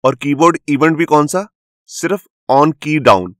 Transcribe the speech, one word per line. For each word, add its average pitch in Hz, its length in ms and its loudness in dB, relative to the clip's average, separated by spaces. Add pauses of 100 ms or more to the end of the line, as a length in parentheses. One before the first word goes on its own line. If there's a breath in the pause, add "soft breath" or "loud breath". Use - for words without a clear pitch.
और 131 120 0
कीबोर्ड 143 420 0 (100)
इवेंट 147 300 0
भी 170 80 -2
कौन 151 200 2
सा? 190 200 -6 (440)
सिर्फ 185 360 -6 (220)
on 147 300 2
key 151 260 -4
down। 92 360 4